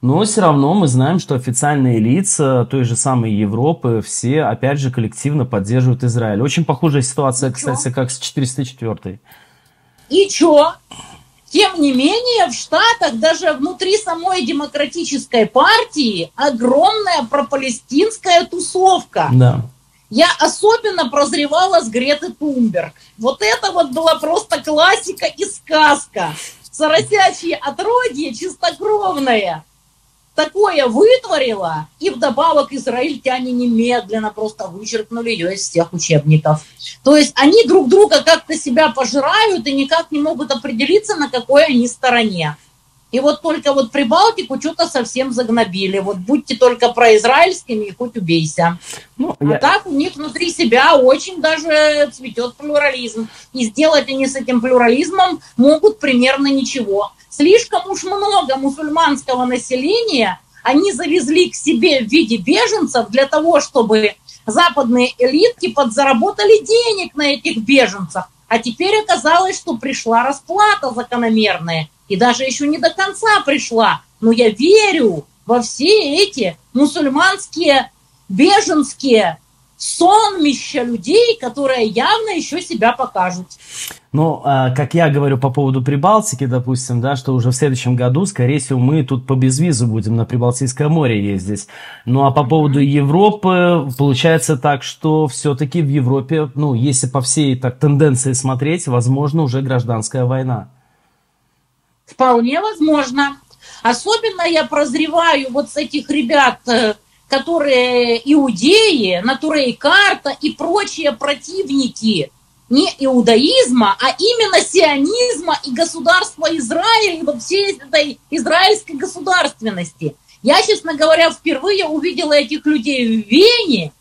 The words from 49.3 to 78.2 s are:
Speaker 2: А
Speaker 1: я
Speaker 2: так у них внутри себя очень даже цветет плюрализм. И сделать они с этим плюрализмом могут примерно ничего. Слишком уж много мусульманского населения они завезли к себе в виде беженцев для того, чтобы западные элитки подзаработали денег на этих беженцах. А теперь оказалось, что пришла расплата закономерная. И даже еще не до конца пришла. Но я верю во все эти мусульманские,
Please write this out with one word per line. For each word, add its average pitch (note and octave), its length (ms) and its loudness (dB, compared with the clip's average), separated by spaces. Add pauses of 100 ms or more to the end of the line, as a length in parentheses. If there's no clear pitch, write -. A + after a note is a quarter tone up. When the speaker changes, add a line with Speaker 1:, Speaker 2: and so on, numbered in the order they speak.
Speaker 2:
А - 80 -6
Speaker 1:
я D3+ 120 2
Speaker 2:
так G4 280 0
у F#4 60 -10
них C#4+ 240 -4
внутри D4+ 340 -8
себя C#4+ 460 2
очень C#4+ 460 2
даже D4+ 720 2
цветет B3 420 -8
плюрализм. C4 720 -2 (240)
И B3+ 140 -4
сделать D4 420 2
они C4+ 200 -2
с C4+ 100 -6
этим B3+ 240 -2
плюрализмом C#4 800 2 (160)
могут D#4 420 4
примерно C4+ 480 0
ничего. G#3+ 640 -2 (180)
Слишком F#4 600 2
уж - 140 -8
много F#4+ 520 -2
мусульманского C#4 880 -2
населения B3+ 960 -2 (240)
они D#4 300 2
завезли D#4+ 560 0
к - 60 -16
себе D4 500 0
в - 20 -10
виде A#3 300 2
беженцев D#4 720 -2
для C4 160 2
того, D4+ 340 2
чтобы A3 560 0 (300)
западные B3 720 2
элитки E4 560 2
подзаработали C#4 920 2
денег A4 500 0
на D4 80 -2 (100)
этих C4 240 -6
беженцах. G3 720 0 (180)
А A#3 120 0
теперь F4+ 440 -2
оказалось, F#4 540 0
что D#4 200 -6
пришла A#3 460 -2
расплата F4+ 720 -2
закономерная. G#3 920 -2 (200)
И G3 80 -2
даже B3 260 2
еще C4+ 220 -4
не D4+ 120 -2
до D#4+ 120 0
конца G4+ 560 0
пришла. A3+ 560 0 (180)
Но A3+ 140 4
я A#3 160 4
верю C#4+ 720 2 (220)
во A#3+ 160 0
все D#4+ 600 0
эти A#3+ 360 -2 (160)
мусульманские, D4 1160 0 (380)